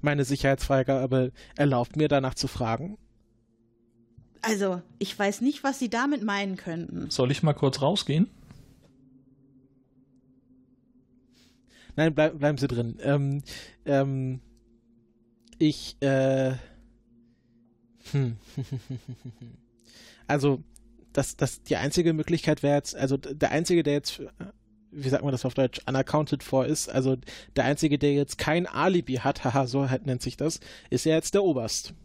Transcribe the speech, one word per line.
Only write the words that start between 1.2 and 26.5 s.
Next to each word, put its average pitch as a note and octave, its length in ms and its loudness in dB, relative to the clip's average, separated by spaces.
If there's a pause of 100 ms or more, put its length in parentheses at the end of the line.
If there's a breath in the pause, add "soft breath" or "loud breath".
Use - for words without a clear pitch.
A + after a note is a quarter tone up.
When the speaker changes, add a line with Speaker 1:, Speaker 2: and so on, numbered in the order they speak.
Speaker 1:
erlaubt C3 400 2
mir, D3+ 120 2
danach C3+ 260 2
zu - 140 -6
fragen. B2+ 500 -4 (1400)
Speaker 2:
Also, F#3+ 400 0 (180)
ich - 180 -6
weiß G3+ 240 0
nicht, C#4 220 0
was C4+ 160 -2
Sie A#3+ 100 -2
damit C4 340 0
meinen G3+ 340 -2
könnten. - 520 -8
Speaker 3:
Soll B2+ 220 2
ich C#3+ 120 0
mal D3+ 100 4
kurz C#3 280 0
rausgehen? D#3+ 460 2 (3750 loud breath)
Speaker 1:
Nein, D#3 200 2
bleib-, D3+ 240 2
bleiben D3 180 2
Sie C3+ 100 0
drin. A#2 340 -2
Ähm, C#3 420 0 (420 loud breath)
ähm, C3+ 540 0 (1200)
ich, - 420 0
äh, C3+ 520 2 (1600 loud breath)
hm. B2+ 260 -2 (180)
<laughs> B2 1040 -12 (680 loud breath)
Also, C#3 380 2 (480)
das, - 240 -2
das, - 260 -2
die - 140 -2
einzige D#3+ 380 2
Möglichkeit D#3 500 0
wäre C#3+ 140 4
jetzt, - 180 -4
also C3+ 220 0
d-, C#3 180 -6
der D3 160 0
einzige, E3+ 320 2
der C#3+ 100 2
jetzt, - 280 -4 (720)
wie C#3 180 -4
sagt C3 160 0
man C#3 80 0
das B2+ 100 -4
auf B2+ 100 -2
Deutsch, C3 320 0
unaccounted C3+ 560 0
for C3 240 0